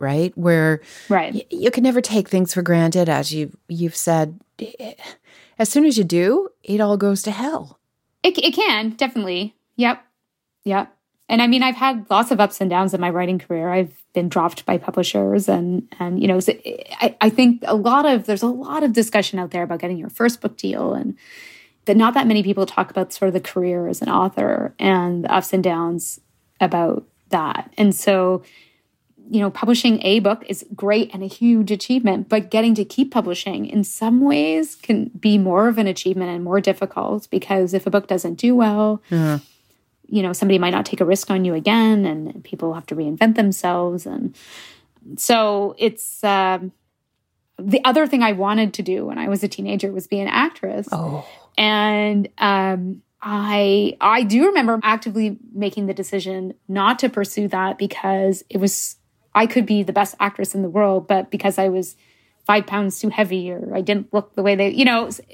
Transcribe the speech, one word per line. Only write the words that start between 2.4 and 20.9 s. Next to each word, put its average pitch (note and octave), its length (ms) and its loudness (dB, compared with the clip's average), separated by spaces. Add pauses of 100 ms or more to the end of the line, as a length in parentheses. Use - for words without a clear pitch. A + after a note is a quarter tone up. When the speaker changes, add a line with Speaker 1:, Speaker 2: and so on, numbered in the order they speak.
Speaker 1:
for F#3 80 -2
granted, E3+ 460 2
as C#3+ 260 0
you, D3+ 220 -6 (140)
you've E3+ 260 -4
said. E3 440 -2 (1200)
As A3 100 0
soon D4 160 4
as C4 120 2
you G3+ 60 4
do, F#3 460 2 (140)
it G#3 180 -2
all G#3 160 2
goes G3 260 0
to G#3+ 80 -4
hell. A#3+ 480 -8 (440)
Speaker 2:
It, F#4 140 2
it - 160 2
can, A3 380 0
definitely. G#3 640 -4 (220)
Yep. A#3+ 260 0 (640)
Yep. G3 280 -2 (360)
And A#3 120 2
I A#3+ 60 2
mean, B3 160 4
I've B3+ 120 0
had B3+ 340 -2
lots A3+ 220 2
of G#3 80 4
ups G3+ 220 2
and F#3+ 80 0
downs F#3 240 0
in F3+ 80 -2
my F3+ 80 -2
writing F3+ 300 -2
career. E3+ 300 -4
I've F3+ 240 0 (200)
been F3 160 0
dropped E3+ 360 0
by F3+ 120 2
publishers G3 720 0
and, F3+ 380 0 (120)
and, F3+ 220 -2
you G3 60 2
know, F#3 120 2
so G#3+ 140 0 (480)
I, A#3+ 200 0
I A3 80 6
think A#3+ 360 6
a A3 100 0
lot A#3+ 300 4
of, B3 200 2
there's G#3 180 -2
a A#3 40 2
lot C4+ 360 -2
of A#3+ 100 2
discussion G#3 460 0
out F3 120 -4
there F3 120 -4
about E3+ 160 -4
getting F3+ 180 -4
your D#3 120 -10
first A#3 320 0
book - 160 -6
deal, - 360 -4